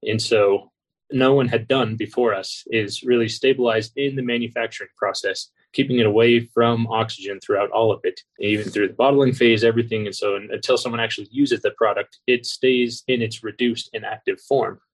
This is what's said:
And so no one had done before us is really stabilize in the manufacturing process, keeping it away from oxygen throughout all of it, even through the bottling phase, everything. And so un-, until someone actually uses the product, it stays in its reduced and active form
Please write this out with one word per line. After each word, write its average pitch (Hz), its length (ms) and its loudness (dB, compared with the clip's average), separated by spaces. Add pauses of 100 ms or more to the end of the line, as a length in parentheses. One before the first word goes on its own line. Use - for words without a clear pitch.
And 110 180 -2
so 101 500 2 (400)
no 131 220 4
one 135 140 2
had 113 200 -2
done 120 280 0
before 110 380 0
us - 340 -8
is 104 360 -4
really 120 260 2
stabilize 120 680 0
in 139 200 -2
the 135 60 -4
manufacturing 117 760 -6
process, - 520 -4 (240)
keeping 135 260 0
it 113 60 4
away 117 340 6
from 117 480 0
oxygen 110 520 -6
throughout 101 320 0
all 110 200 2
of 95 120 -2
it, - 180 -4 (180)
even 104 300 -2
through 104 180 0
the - 60 -4
bottling 135 400 4
phase, 117 300 4
everything. 113 420 0
And 98 100 -8
so 101 200 -2
un-, 101 160 -10
until 123 260 -2
someone 117 220 -4
actually 107 320 -6
uses 123 300 0
the 104 100 0
product, 104 560 -2
it 123 180 0
stays 123 600 -2
in 127 140 0
its 110 220 -6
reduced 117 500 -2
and 107 120 -10
active 101 360 -6
form 107 380 -2 (140)